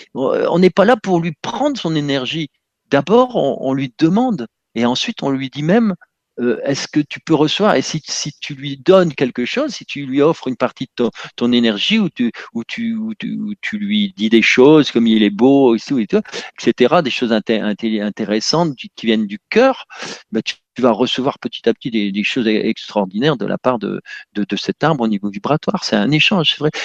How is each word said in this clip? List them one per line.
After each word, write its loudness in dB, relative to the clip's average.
on 0
n'est 6
pas 2
là 4
pour 0
lui -4
prendre -2
son -4
énergie. -4
D'abord, 2
on, 0
on -2
lui -4
demande, 2
et 0
ensuite, -2
on 0
lui -4
dit -8
même, 2
euh, 0
est-ce -4
que 0
tu -4
peux -2
recevoir ? 2
Et 2
si, -6
si -8
tu -12
lui -10
donnes 4
quelque -2
chose, -4
si -14
tu -10
lui 0
offres 0
une -6
partie -4
de -10
ton, -2
ton 2
énergie, 2
ou 2
tu, -2
ou -8
tu, -6
ou -6
tu, -8
ou -8
tu -8
lui -2
dis -2
des 6
choses 6
comme 2
il 4
est 4
beau, 4
et -8
tout, -4
et 0
tout, 0
et 2
cetera, 4
des -4
choses -2
inté-, 0
inté-, -2
intéressantes 0
du, -16
qui -12
viennent 2
du -10
cœur, 2
bah, -2
tu, -8
tu -8
vas 4
recevoir -2
petit -4
à 4
petit -10
des, -2
des -2
choses -2
e-, 0
extraordinaires -2
de -6
la -4
part -2
de, -6
de, -4
de -4
cet -6
arbre 0
au 0
niveau -2
vibratoire. -4
C'est -2
un 0
échange, 2
c'est -8
vrai. -2